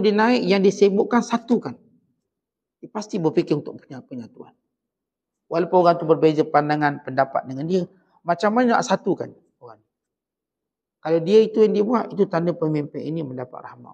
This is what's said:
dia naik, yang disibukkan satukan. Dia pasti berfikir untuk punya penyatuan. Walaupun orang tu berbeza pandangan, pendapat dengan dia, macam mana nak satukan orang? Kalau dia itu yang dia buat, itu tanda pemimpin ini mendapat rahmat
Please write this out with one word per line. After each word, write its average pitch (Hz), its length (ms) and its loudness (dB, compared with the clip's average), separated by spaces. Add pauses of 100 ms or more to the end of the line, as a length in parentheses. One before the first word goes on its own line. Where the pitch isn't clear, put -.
dia 208 80 4
naik, 226 320 2
yang 190 160 2
disibukkan 196 640 2
satukan. 214 480 -2 (1040)
Dia 120 80 -20
pasti 208 320 -8
berfikir 156 400 0
untuk - 160 -12
punya - 240 -18
penyatuan. - 560 -18 (960)
Walaupun 175 320 2
orang 170 160 4
tu 165 80 -4
berbeza 156 400 2
pandangan, 147 560 0
pendapat 135 400 -2
dengan 135 240 -8
dia, 180 160 0 (400)
macam 175 320 -2
mana 240 240 2
nak - 80 -4
satukan 170 480 -4 (240)
orang? 113 240 -20 (1200)
Kalau 165 160 0
dia 202 240 4
itu 220 160 0
yang 208 160 4
dia 202 80 2
buat, 220 320 -2
itu 196 140 0
tanda 170 260 -2
pemimpin 151 480 -4
ini 156 160 -8
mendapat 127 480 -12
rahmat 123 260 -20